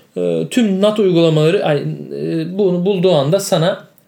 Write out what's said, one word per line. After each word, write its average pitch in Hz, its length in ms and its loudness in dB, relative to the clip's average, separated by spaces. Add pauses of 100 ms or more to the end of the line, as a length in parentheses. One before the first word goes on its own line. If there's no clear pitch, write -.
(160)
E, 85 320 -2
tüm 196 340 0
nat 208 160 2
uygulamaları, 165 600 2
yani, 147 220 -2 (400)
e, 165 380 -6
bunu 180 260 0
bulduğu 185 280 2
anda 156 280 2
sana 180 440 0 (240)